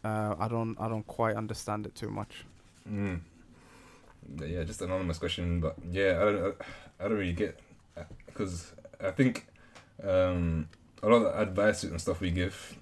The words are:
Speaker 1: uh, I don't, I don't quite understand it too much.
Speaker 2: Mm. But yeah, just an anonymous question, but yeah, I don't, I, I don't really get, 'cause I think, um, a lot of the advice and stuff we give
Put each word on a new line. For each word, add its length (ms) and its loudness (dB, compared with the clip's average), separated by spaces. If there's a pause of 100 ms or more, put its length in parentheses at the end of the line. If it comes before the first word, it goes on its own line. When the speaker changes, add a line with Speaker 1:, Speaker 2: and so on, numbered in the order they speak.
Speaker 1:
uh, 340 0
I 100 0
don't, 320 -2
I 80 -2
don't 180 -4
quite 280 0
understand 520 -4
it 100 -10
too 140 -6
much. 340 -8 (440)
Speaker 2:
Mm. 320 -2 (1080)
But 200 -8
yeah, 140 -4
just 200 -6
an 80 -4
anonymous 280 0
question, 420 0
but 140 0 (160)
yeah, 300 4
I 40 6
don't, 320 2 (440)
I, 40 -6
I 40 0
don't 100 2
really 140 0
get, 260 -2 (760)
'cause 380 -6 (300)
I 80 0
think, 360 2 (580)
um, 640 4 (340)
a 60 0
lot 80 10
of 80 8
the 160 2
advice 420 4
and 180 -4
stuff 200 -2
we 100 2
give 520 -2